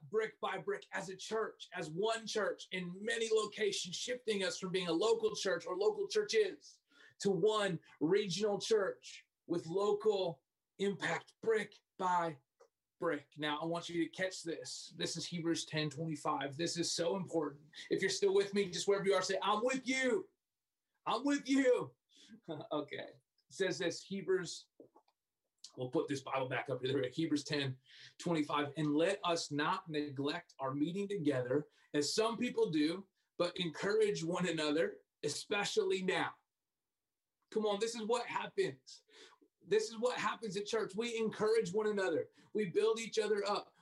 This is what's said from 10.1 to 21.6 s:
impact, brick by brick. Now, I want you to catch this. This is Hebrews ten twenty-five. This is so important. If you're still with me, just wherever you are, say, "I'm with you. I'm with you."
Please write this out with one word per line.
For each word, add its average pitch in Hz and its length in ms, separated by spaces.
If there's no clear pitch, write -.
impact, 180 520
brick 214 300
by 180 360
brick. 151 240
Now, 147 240
I 165 40
want 170 240
you 170 120
to 156 80
catch - 340
this. - 540
This 170 200
is 156 80
Hebrews 165 400
ten 151 240
twenty-five. 143 680
This 165 220
is 165 120
so 175 280
important. 156 420
If - 120
you're 190 80
still 190 240
with 196 200
me, 196 160
just 160 180
wherever 196 180
you 190 80
are, 277 80
say, 190 220
"I'm 208 180
with 262 220
you. 254 420
I'm 233 200
with 285 240
you." 254 420